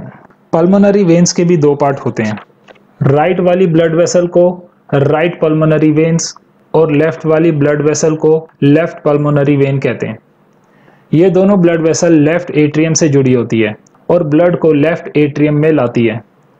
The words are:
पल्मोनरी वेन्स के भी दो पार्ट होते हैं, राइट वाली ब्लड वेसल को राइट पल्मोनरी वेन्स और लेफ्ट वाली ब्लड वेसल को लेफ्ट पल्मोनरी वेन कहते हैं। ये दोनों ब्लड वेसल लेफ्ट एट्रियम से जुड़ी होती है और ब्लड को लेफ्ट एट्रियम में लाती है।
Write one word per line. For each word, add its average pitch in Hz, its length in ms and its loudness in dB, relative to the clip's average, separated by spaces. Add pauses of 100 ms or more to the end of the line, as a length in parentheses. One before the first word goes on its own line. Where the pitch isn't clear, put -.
(520)
पल्मोनरी 196 520 2
वेन्स 170 280 2
के 180 120 -2
भी 175 120 2
दो 147 180 2
पार्ट 139 240 -2
होते - 240 -6
हैं, 107 160 -6 (640)
राइट 151 380 0
वाली 180 260 2
ब्लड 165 280 2
वेसल 175 340 0
को 175 200 2 (460)
राइट 151 460 0
पल्मोनरी 156 520 0
वेन्स 160 420 -2 (400)
और 156 180 2
लेफ्ट 156 340 -2
वाली 160 260 2
ब्लड 147 300 0
वेसल 156 340 0
को 156 320 0 (140)
लेफ्ट 156 420 0
पल्मोनरी 147 520 0
वेन 139 220 0
कहते 120 280 -4
हैं। 110 120 -12 (920)
ये 165 180 2
दोनों 190 300 2
ब्लड 170 200 2
वेसल 160 320 0 (100)
लेफ्ट 165 280 -2
एट्रियम 151 440 0
से 160 140 0
जुड़ी 135 240 0
होती 117 280 -2
है 107 140 -2 (340)
और 175 160 0
ब्लड 170 340 0
को 165 140 2
लेफ्ट 156 440 -2
एट्रियम 147 380 0
में 147 180 0
लाती 123 340 0
है। 113 140 -4 (400)